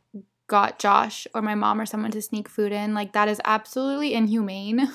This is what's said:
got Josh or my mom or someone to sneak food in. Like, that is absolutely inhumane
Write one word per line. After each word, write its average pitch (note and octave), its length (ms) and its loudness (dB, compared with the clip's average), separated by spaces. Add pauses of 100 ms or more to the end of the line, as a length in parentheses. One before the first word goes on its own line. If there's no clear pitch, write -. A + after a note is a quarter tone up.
(480)
got G#3 320 2
Josh - 540 2
or A3+ 80 -2
my G#3+ 140 -2
mom G#3 240 2
or A3 60 -4
someone G#3+ 260 -6
to G#3+ 100 -6
sneak G#3 280 -8
food G#3 240 -2
in. G#3 200 -2
Like, G#3 200 -4
that G#3 160 2
is G#3+ 160 -2
absolutely C4+ 680 0
inhumane A3 800 0